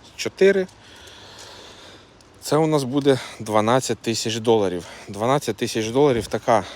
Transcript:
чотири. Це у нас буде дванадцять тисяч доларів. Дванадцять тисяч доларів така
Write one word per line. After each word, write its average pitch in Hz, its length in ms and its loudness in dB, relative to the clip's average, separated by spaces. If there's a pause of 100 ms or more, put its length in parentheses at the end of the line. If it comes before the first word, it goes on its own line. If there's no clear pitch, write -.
(160)
чотири. 190 520 2 (1700)
Це - 160 0
у 160 100 4
нас 151 160 2
буде 135 360 2 (200)
дванадцять 110 580 0
тисяч 113 380 -4
доларів. 107 500 0 (220)
Дванадцять 113 480 -2
тисяч 110 320 -4
доларів 123 400 2
така 113 360 0 (120)